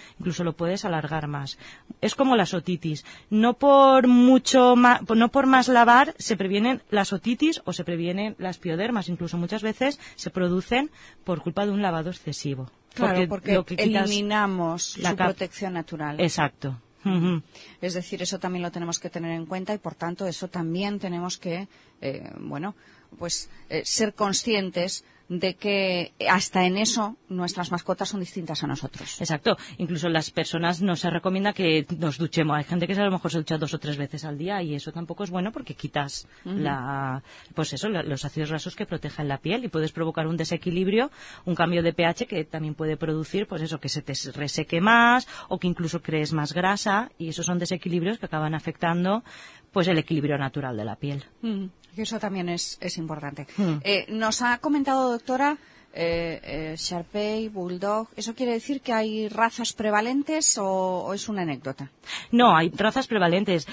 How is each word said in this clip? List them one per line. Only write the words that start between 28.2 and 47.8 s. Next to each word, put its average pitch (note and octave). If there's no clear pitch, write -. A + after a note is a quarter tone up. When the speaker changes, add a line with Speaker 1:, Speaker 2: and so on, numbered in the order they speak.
Speaker 2:
a -
nosotros. -
Speaker 1:
Exacto. E3
Incluso E3+
las D#3+
personas E3+
no F#3
se F3
recomienda F#3+
que D#3+
nos D#3
duchemos. D#3
Hay D3
gente F3
que G3
a G3+
lo G3
mejor F3+
se E3
ducha D#3+
dos D3+
o D#3+
tres D3
veces C#3+
al D3
día F#3
y D#3
eso C#3+
tampoco E3+
es F#3+
bueno F#3
porque B3
quitas -
Speaker 2:
Ujú. F#3
Speaker 1:
la, C#3
pues D#3
eso, C#3+
la, F#3
los C#3
ácidos D3+
grasos D#3+
que G#3
protegen D3+
la C#3
piel G#3+
y A#3+
puedes D#3
provocar D#3+
un E3
desequilibrio, F3+
un F3+
cambio E3+
de E3
P E3+
H E3+
que E3+
también D#3
puede D#3
producir, D#3+
pues D#3+
eso, D#3+
que -
se C#3+
te C#3
reseque D3+
más A#3
o F#3
que F#3
incluso E3+
crees D#3
más D3+
grasa G3
y E3
esos E3+
son F3
desequilibrios F3